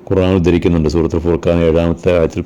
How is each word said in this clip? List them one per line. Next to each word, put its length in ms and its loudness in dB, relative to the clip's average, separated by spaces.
ഖുർആൻ 300 0
ഉദ്ധരിക്കുന്നുണ്ട്. 540 2
സൂറത്തുൽ 300 -2
ഫുർഖാൻ 340 0
ഏഴാമത്തെ 500 0
ആയത്തിൽ 280 -2